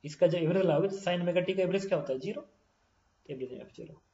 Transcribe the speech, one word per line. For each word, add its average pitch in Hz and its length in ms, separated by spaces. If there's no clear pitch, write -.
इसका 151 220
जो 170 120
average 175 240
लगाओगे, 170 260
तो 196 80
sin 175 260
omega 175 180
टी 185 140
का 190 80
average 190 240
क्या 175 120
होता 139 140
है? 131 60
ज़ीरो। 208 280
average 127 220
ईएमएफ़ - 240
ज़ीरो। 160 240